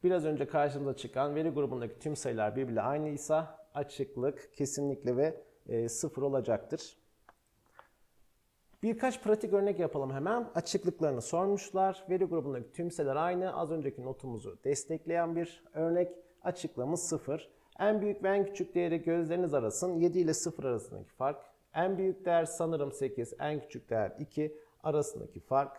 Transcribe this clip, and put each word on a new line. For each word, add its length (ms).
Biraz 200
önce 220
karşımıza 500
çıkan 380
veri 140
grubundaki 500
tüm 180
sayılar 400
birbiriyle 260
aynıysa 760
açıklık 800
kesinlikle 640
ve, 260
e, 200
sıfır 340
olacaktır. 720
Birkaç 400
pratik 300
örnek 260
yapalım 340
hemen. 420
Açıklıklarını 680
sormuşlar. 880
Veri 140
grubundaki 480
tüm 180
sayılar 260
aynı. 400
Az 140
önceki 340
notumuzu 600
destekleyen 720
bir 280
örnek. 380
Açıklığımız 600
sıfır. 480
En 220
büyük 220
ve 60
en 160
küçük 300
değeri 280
gözleriniz 520
arasın. 400
Yedi 240
ile 160
sıfır 300
arasındaki 480
fark. 320
En 240
büyük 260
değer 200
sanırım 480
sekiz, 480
en 200
küçük 300
değer 280
iki 400
arasındaki 580
fark. 380